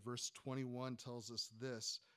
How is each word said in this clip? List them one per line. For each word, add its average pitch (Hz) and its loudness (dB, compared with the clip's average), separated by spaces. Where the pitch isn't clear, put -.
verse 120 0
twenty-one, 127 0
tells 120 -4
us 113 0
this, 120 0